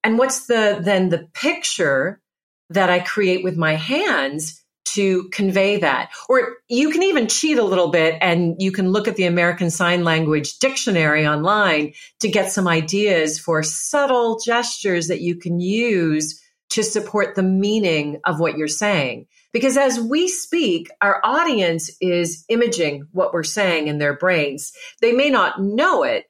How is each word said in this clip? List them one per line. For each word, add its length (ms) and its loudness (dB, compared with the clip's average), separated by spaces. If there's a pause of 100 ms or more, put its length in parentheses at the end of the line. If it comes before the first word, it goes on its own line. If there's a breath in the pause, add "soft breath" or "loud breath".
and 140 2
what's 300 0
the, 340 2
then 280 2
the 240 -4
picture 880 -2 (480)
that 200 2
I 100 4
create 440 0
with 140 -2
my 180 2
hands 840 -4 (320)
to 360 0
convey 480 0
that. 320 0 (180 loud breath)
Or 300 2 (100)
you 240 2
can 120 0
even 240 2
cheat 300 0
a 60 2
little 260 2
bit 320 2
and 380 2
you 120 0
can 200 0
look 160 0
at 80 -4
the 100 0
American 440 0
Sign 340 0
Language 560 0
Dictionary 680 2
online 680 2 (280 loud breath)
to 80 0
get 220 0
some 160 0
ideas 720 0
for 220 0
subtle 840 0
gestures 640 -2
that 140 -2
you 140 -2
can 240 -4
use 840 0 (300 loud breath)
to 120 -2
support 520 -2
the 80 0
meaning 840 0
of 140 0
what 180 0
you're 100 -2
saying. 600 -2 (240 soft breath)
Because 260 2
as 220 2
we 280 0
speak, 640 -2 (120)
our 220 2
audience 680 0 (100)
is 500 -2
imaging 640 0
what 220 0
we're 100 -2
saying 440 0
in 100 -4
their 180 0
brains. 560 -2 (300 loud breath)
They 100 4
may 180 4
not 320 2
know 420 2
it 260 0